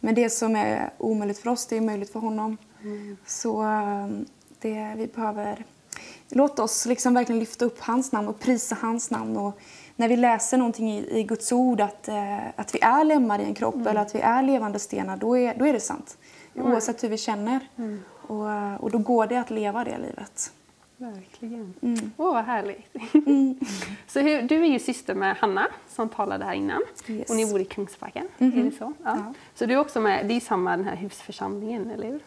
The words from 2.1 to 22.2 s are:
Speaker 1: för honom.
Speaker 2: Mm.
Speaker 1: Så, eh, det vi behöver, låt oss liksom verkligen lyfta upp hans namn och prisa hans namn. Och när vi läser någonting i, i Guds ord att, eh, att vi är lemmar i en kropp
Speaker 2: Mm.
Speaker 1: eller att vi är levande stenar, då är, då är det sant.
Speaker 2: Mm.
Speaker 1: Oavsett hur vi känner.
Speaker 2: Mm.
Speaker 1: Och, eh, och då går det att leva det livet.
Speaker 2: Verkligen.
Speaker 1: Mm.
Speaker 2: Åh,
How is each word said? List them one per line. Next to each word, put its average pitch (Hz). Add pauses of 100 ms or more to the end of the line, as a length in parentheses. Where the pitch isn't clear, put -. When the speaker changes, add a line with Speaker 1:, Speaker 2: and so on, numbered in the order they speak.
Speaker 1:
för 220
honom. 220 (260)
Speaker 2:
Mm. 208 (100)
Speaker 1:
Så, 220
eh, 208 (520)
det 214
vi 220
behöver, 214 (640)
låt 285
oss 220
liksom 247
verkligen 240
lyfta 220
upp 233
hans 254
namn 208
och 220
prisa 233
hans 226
namn. 220
Och 202 (380)
när 233
vi 240
läser 240
någonting 226
i, 208
i 220
Guds 214
ord 247
att, 202
eh, 202 (180)
att -
vi -
är 269
lemmar 254
i 208
en 208
kropp 226
Speaker 2:
Mm. 233
Speaker 1:
eller 214
att 208
vi 220
är 240
levande 220
stenar, 190
då 220
är, 240
då 247
är 302
det 220
sant. - (360)
Speaker 2:
Mm. 247
Speaker 1:
Oavsett 226
hur 226
vi 214
känner. 220 (160)
Speaker 2:
Mm. 214 (240)
Speaker 1:
Och, 214
eh, 208
och 214
då 226
går 220
det 240
att 240
leva 220
det -
livet. - (440)
Speaker 2:
Verkligen. 220
Speaker 1:
Mm. 226
Speaker 2:
Åh, 339